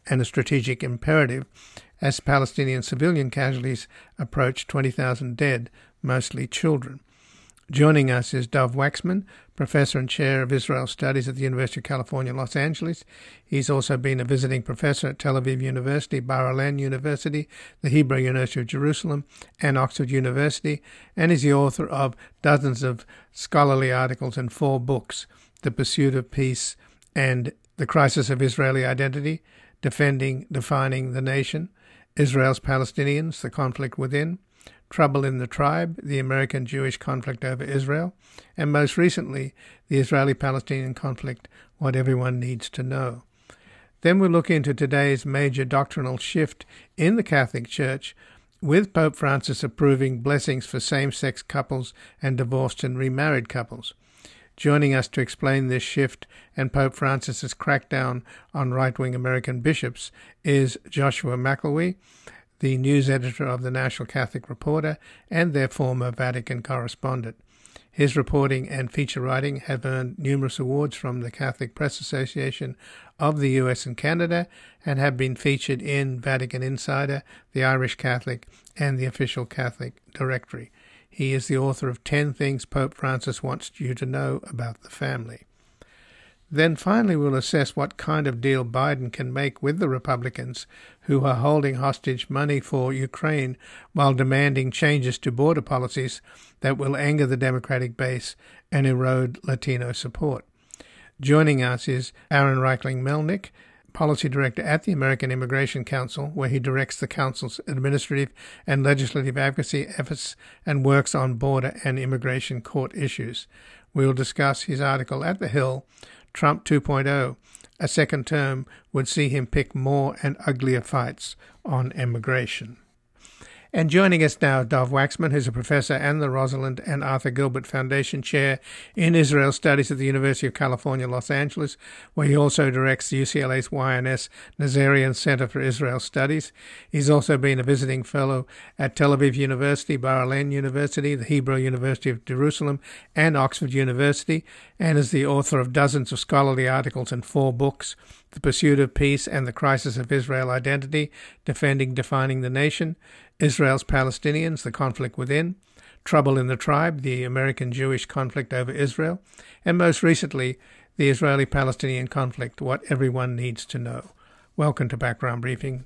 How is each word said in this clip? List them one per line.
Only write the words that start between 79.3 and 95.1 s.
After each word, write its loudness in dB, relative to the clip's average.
Catholic -8
Directory. -6
He -4
is -2
the 2
author 0
of -8
Ten 0
Things -2
Pope -2
Francis -4
Wants -8
You -4
to -6
Know -2
About -8
the -20
Family. -8
Then 4
finally, 2
we'll 2
assess 0
what -4
kind 0
of -2
deal 2
Biden -2
can -6
make -4
with 0
the 2
Republicans -4
who 2
are 2
holding 2
hostage -2
money 0
for -2
Ukraine -4
while 4
demanding 2
changes 2